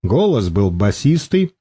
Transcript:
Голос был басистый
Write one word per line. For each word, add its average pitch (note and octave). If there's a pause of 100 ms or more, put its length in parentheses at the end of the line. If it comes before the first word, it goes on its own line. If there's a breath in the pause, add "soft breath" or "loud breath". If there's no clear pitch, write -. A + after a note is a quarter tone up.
Голос A2+
был F#2+
басистый C#3+